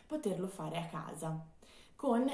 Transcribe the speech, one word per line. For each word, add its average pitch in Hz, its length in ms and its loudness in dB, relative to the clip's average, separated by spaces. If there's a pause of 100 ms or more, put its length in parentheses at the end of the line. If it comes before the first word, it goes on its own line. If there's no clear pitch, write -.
poterlo 190 420 0
fare 160 300 -4
a 165 80 -2
casa, 160 580 -4 (520)
con 262 380 4